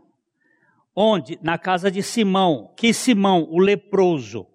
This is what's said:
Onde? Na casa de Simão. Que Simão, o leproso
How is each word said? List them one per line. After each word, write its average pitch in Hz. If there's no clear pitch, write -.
Onde? 196
Na 165
casa 185
de 185
Simão. 190
Que 226
Simão, 196
o 160
leproso 180